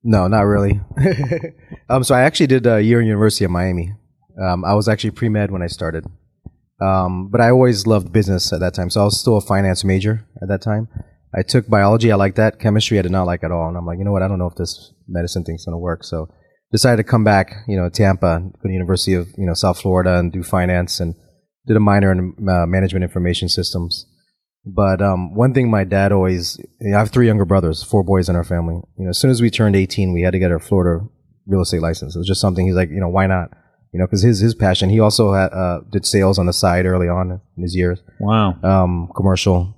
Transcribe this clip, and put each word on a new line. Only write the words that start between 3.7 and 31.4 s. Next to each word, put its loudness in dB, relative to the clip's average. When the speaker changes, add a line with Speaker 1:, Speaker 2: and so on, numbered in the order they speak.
Speaker 1:
Um, -2
I 2
was 2
actually -2
pre-med -2
when -4
I -4
started. -6
Um, 0
but 0
I 4
always 4
loved 0
business 0
at -4
that -2
time, -4
so 0
I 4
was 0
still 2
a 2
finance 0
major 0
at -8
that -4
time. -4
I -2
took 0
biology, 4
I 2
liked 0
that. 0
Chemistry, 0
I 2
did -2
not 0
like -4
at -4
all. -2
And -8
I'm -8
like, -8
"You -6
know -2
what? 0
I 0
don't -2
know -2
if -10
this -8
medicine -6
thing's -10
gonna -8
work." -6
So -8
decided 2
to -2
come 2
back, 2
you -2
know, 0
Tampa, 2
go -4
to -2
University 0
of, -2
you -2
know, -2
South 0
Florida 2
and 0
do -8
finance, -2
and -4
did 2
a 4
minor 4
in, -2
uh, 2
management 0
information -2
systems. -6
But, 0
um, -2
one 2
thing 2
my 2
dad 2
always, 0
I 2
have 0
three 4
younger 2
brothers, 0
four 0
boys 0
in 0
our -2
family. -4
You -8
know, -4
as -4
soon 2
as 2
we 4
turned 2
eighteen, 0
we 0
had 0
to -2
get 2
our 0
Florida 0